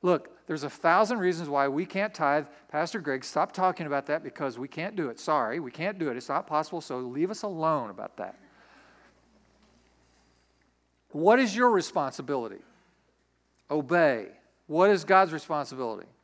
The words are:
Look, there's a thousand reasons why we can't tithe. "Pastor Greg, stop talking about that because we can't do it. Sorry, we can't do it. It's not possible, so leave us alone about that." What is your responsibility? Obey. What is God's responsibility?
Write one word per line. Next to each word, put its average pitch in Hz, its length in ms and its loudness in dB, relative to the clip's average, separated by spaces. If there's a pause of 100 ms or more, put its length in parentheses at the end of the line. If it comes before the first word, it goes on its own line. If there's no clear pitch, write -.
Look, - 460 0
there's 151 160 -6
a 147 60 -6
thousand 202 500 2
reasons 175 280 0
why 139 220 2
we 151 160 -2
can't 202 280 -4
tithe. 147 340 0 (200)
"Pastor 165 320 -4
Greg, 135 240 -4
stop - 300 -2
talking 185 320 0
about 143 220 -4
that 156 140 -2
because 127 380 -8
we 135 80 -8
can't 185 300 -8
do 156 100 -2
it. 117 100 -10
Sorry, 143 440 -2
we 127 100 -10
can't 190 260 -6
do 160 120 -4
it. 120 80 -4
It's 127 100 -12
not 151 180 -2
possible, 156 360 -4
so 131 160 -8
leave 131 340 -4
us 214 120 -10
alone 160 460 -2
about 101 280 -14
that." 92 180 -10 (2750)
What 196 280 6
is 214 160 2
your 247 140 6
responsibility? 139 920 -2 (1120)
Obey. 143 560 2 (400)
What 175 220 4
is 180 160 2
God's 190 260 6
responsibility? 131 760 -6 (140)